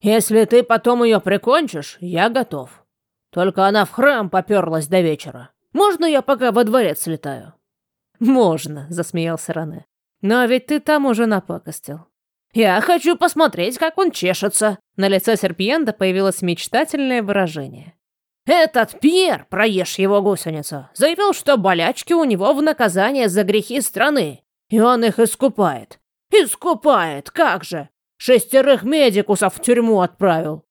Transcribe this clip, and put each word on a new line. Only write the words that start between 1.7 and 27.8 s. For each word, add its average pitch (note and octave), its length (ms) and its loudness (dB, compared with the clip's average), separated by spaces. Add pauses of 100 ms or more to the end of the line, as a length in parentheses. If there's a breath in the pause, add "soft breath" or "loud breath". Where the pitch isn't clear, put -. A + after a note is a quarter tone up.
я F3 300 -2
готов. G3 560 -8 (460)
Только F#3+ 360 0
она G3+ 180 2
в - 60 -14
храм A#3+ 380 0
попёрлась E3+ 580 -2
до F#3 140 2
вечера. C#3+ 480 -6 (240)
Можно F#4 320 0
я D4 160 2
пока B3 300 -2
во A#3 120 2
дворец G#3+ 380 0
слетаю?" D3 520 -10 (680)
"Можно", E3 680 0
засмеялся E3 640 -6
Рене. D#3+ 320 -10 (360)
"Но A#3 240 2
ведь B3+ 220 0
ты D4 120 -2
там D4+ 260 0
уже A#3 200 0
напакостил". E3+ 760 -6 (520)
"Я A3 280 4
хочу E4+ 360 2
посмотреть, D#4 600 0
как D#4+ 200 -4
он F#4 140 0
чешется". F#3+ 680 -2 (180)
На G3 120 0
лице G3 300 0
Серпьента G#3+ 560 -2
появилось F#3+ 480 -2
мечтательное B3 840 -2
выражение. D#3+ 680 -6 (520)
"Этот D#4+ 540 0
Пьер, E4 500 2
проешь F#3+ 500 -2
его G3 220 2
гусеница, D#3 720 -6
заявил, E4+ 380 0
что - 220 0
болячки F#3 580 0
у E4 100 2
него A3+ 300 0
в C#4 80 0
наказание A#3+ 680 0
за F#3+ 140 -4
грехи G#3+ 360 -2
страны, A#3 640 -2 (260)
и A3 100 0
он A#3 240 2
их A3+ 160 0
искупает. G3+ 800 -2 (320)
Искупает, A#3+ 960 0
как C4 340 0
же! D#3 260 -10 (280)